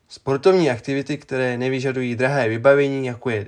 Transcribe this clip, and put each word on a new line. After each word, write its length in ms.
Sportovní 640
aktivity, 480
které 400
nevyžadují 580
drahé 340
vybavení, 560
jako 240
je 180